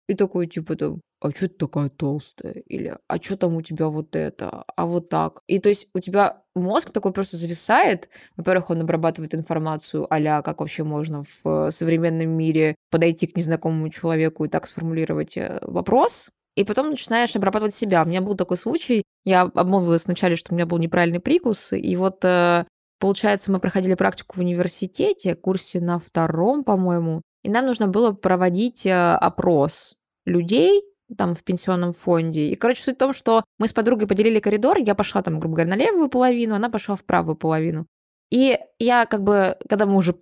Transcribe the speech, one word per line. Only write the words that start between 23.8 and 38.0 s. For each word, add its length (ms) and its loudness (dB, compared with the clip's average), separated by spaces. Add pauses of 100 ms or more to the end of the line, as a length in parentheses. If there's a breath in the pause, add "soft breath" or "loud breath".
практику 420 -2
в 40 -6
университете, 960 -2
курсе 440 -4
на 200 -2
втором, 640 0
по-моему, 580 0 (220)
и 60 -2
нам 160 2
нужно 220 0
было 240 2
проводить, 760 0
э, 300 4
опрос 800 0 (320)
людей 560 4 (360)
там 160 0
в 100 -14
пенсионном 480 -2
фонде. 560 0
И, 80 -2
короче, 260 0
суть 140 -2
в 20 -20
том, 160 2
что 300 2 (140)
мы 100 0
с 60 -4
подругой 340 2
поделили 320 4
коридор, 380 2
я 180 2
пошла 260 -2
там, 180 -2
грубо 160 -2
говоря, 140 2
на 60 0
левую 320 2
половину, 480 2
она 140 -2
пошла 260 -4
в 80 -14
правую 320 0
половину. 500 -2 (440)